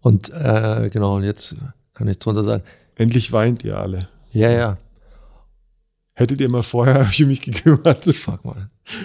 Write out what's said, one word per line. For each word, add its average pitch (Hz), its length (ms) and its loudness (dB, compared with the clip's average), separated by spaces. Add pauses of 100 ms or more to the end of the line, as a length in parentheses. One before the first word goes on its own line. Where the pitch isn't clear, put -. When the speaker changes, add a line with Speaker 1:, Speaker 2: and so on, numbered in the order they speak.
Speaker 1:
Und, 110 300 2
äh, 110 640 -2
genau, 101 240 0
und 98 60 -4
jetzt - 320 -6 (400)
kann 110 120 -4
ich 98 120 -2
drunter 107 240 -2
sagen. 104 200 -2 (320)
Speaker 2:
Endlich 117 360 0
weint 117 320 0
ihr 101 160 -6
alle. 95 280 -6 (240)
Speaker 1:
Ja, 113 200 2
ja. 117 260 -2 (1400)
Speaker 2:
Hättet 135 260 0
ihr 131 80 2
mal 120 120 0
vorher 127 380 2
<laughs> 117 100 2
euch 151 140 4
um 139 60 4
mich 135 120 -2
gekümmert? - 640 2
Speaker 1:
Fuck - 400 -2
mal. 104 240 -12 (360)